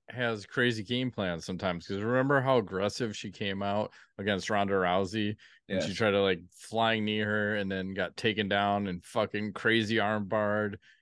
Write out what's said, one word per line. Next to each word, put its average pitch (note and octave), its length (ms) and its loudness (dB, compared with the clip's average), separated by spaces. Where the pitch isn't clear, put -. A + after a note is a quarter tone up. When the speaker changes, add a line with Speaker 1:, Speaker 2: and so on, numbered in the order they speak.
Speaker 1:
has A#2 380 -2
crazy A#2+ 360 0
game B2 280 -2
plans F2 340 -4
sometimes, F2+ 420 -4
'cause G2 140 -4
remember C3 400 2
how C3 160 4
aggressive G#2 580 -2
she - 160 -10
came G2 300 -4
out G2+ 300 -2
against G2 320 0
Ronda G2+ 240 2
Rousey? G2 640 2
And F#2+ 140 0
she - 60 -4
Speaker 2:
Yes. F#2 80 -6
Speaker 1:
tried G#2+ 140 4
to, G2 100 4
like, F#2+ 200 2
flying A2+ 540 0
knee G#2+ 140 0
her G#2+ 360 0
and G2 160 -2
then F#2+ 220 -4
got F#2 240 -4
taken G#2+ 320 0
down G2+ 380 2
and F2+ 180 -6
fucking G#2+ 480 -4
crazy A2+ 460 2
arm G#2 280 0
barred, G#2 520 0